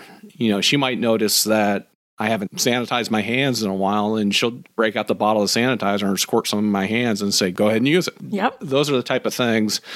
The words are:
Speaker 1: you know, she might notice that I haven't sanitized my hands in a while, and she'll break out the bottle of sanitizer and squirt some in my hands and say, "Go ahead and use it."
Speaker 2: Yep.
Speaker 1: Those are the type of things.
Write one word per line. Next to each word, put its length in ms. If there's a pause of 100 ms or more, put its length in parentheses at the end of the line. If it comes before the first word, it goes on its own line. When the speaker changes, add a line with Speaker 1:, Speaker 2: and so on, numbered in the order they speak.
(340)
Speaker 1:
you 160
know, 100
she 160
might 220
notice 460
that 420 (320)
I 100
haven't 280
sanitized 540
my 120
hands 400
in 80
a 40
while, 420
and 180
she'll 280 (140)
break 200
out 120
the 60
bottle 280
of 60
sanitizer 600
and 120
squirt 280
some 120
in 100
my 160
hands 360
and 100
say, 180
"Go 160
ahead 120
and 100
use 180
it." 140
Speaker 2:
Yep. 400
Speaker 1:
Those 300
are 60
the 60
type 240
of 80
things. 460 (160)